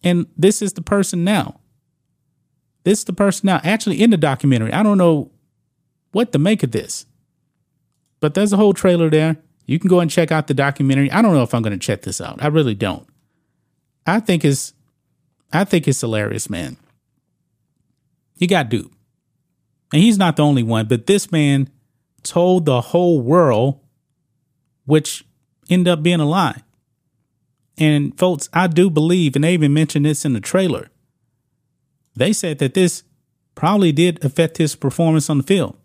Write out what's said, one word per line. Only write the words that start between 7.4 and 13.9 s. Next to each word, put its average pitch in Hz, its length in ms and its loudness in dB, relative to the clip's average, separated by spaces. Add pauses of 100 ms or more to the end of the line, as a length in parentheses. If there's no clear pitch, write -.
but 151 140 -2
there's 202 180 0
a 196 60 0
whole 202 160 4
trailer 170 360 2
there. 156 280 2 (280)
You 143 140 -2
can - 80 -2
go 180 140 4
and 165 100 -2
check 165 180 0
out 156 180 0
the 151 60 -2
documentary. 139 560 0
I 202 120 0
don't 214 120 4
know 135 100 4
if - 100 -4
I'm 117 80 0
gonna 104 160 -4
check 101 240 -4
this - 180 -10
out. - 240 -10
I 147 40 0
really 147 280 0
don't. 95 320 -6 (1000)